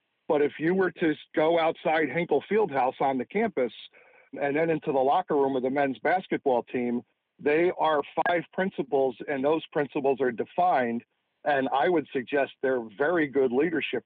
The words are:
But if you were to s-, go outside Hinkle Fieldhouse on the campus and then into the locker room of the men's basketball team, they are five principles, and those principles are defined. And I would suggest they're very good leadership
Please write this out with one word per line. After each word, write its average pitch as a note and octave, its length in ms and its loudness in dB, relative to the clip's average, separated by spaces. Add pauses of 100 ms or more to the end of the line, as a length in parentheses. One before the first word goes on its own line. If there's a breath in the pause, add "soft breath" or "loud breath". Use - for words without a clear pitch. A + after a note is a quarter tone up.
(260)
But D3+ 160 2
if C#3 160 0
you E3 160 0
were F#3+ 160 2
to E3 220 -2
s-, C#3 40 -10 (200)
go E3 240 2
outside D#3+ 480 0
Hinkle D3+ 420 0
Fieldhouse C#3 500 0
on C3+ 180 0
the A#2+ 60 -4
campus E3+ 480 -2 (680 soft breath)
and C#3+ 160 -2
then E3 120 2
into D#3+ 220 -2
the C3+ 80 0
locker D3 380 2
room C3+ 180 2
of B2+ 80 -2
the C3 80 0
men's C3+ 300 0
basketball D3 640 0
team, A#2+ 380 -4 (380)
they D#3+ 380 2
are D#3 220 0 (280)
five E3+ 240 0
principles, C3+ 640 -2 (120)
and C3+ 160 -2
those D#3+ 180 2 (100)
principles C#3 480 -2
are C3 100 0
defined. B2 720 0 (420)
And C3+ 320 0
I D3+ 120 2
would D#3+ 240 2
suggest C3+ 400 -2 (100)
they're C3 220 0 (120)
very D#3 300 2
good C3+ 240 2
leadership C#3 560 0